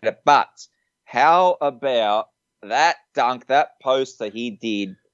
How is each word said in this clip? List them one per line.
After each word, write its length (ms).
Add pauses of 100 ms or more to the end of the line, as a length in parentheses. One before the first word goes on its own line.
it. 200
But 420 (380)
how 560
about 680 (340)
that 340 (180)
dunk, 340
that 240 (100)
poster 480
he 220
did 440 (180)